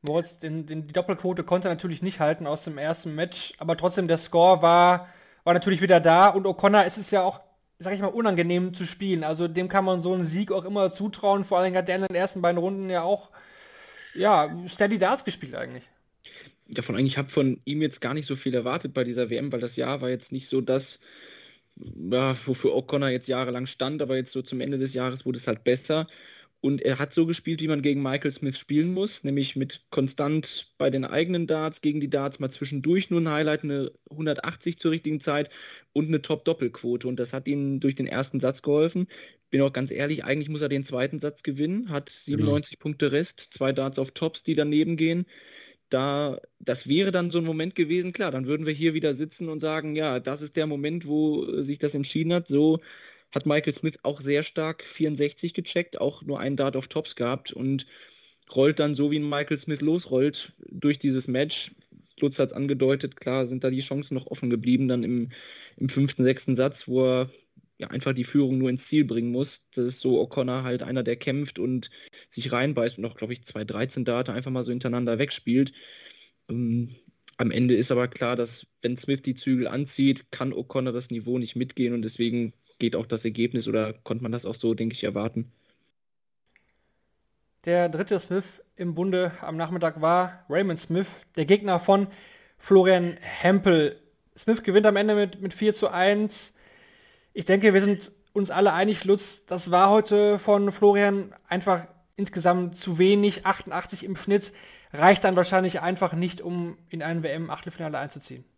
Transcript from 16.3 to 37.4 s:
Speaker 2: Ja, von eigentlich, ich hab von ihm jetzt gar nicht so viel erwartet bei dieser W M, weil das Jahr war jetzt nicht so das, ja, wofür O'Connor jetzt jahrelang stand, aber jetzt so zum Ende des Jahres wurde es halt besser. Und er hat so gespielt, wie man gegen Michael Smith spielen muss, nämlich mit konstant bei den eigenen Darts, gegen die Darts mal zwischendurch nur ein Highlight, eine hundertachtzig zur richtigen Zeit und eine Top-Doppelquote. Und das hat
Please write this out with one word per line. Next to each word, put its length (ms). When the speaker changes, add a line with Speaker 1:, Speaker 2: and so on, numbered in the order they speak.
Speaker 2:
Ja, 140
von 140
eigentlich, 180
ich 60
hab 100
von 360
ihm 180
jetzt 180
gar 140
nicht 120
so 80
viel 200
erwartet 400
bei 80
dieser 260
W 60
M, 160
weil 80
das 160
Jahr 260
war 80
jetzt 220
nicht 160
so 140
das, 360
ja, 580
wofür 240
O'Connor 380
jetzt 180
jahrelang 400
stand, 340
aber 140
jetzt 160
so 100
zum 200
Ende 180
des 160
Jahres 320
wurde 100
es 80
halt 180
besser. 440
Und 200
er 160
hat 120
so 140
gespielt, 340
wie 80
man 140
gegen 220
Michael 280
Smith 240
spielen 380
muss, 300
nämlich 320
mit 340
konstant 760
bei 140
den 140
eigenen 420
Darts, 340
gegen 180
die 80
Darts 320
mal 120
zwischendurch 580
nur 100
ein 120
Highlight, 320
eine 280
hundertachtzig 680
zur 140
richtigen 280
Zeit 300
und 180
eine 120
Top-Doppelquote. 840
Und 80
das 180
hat 140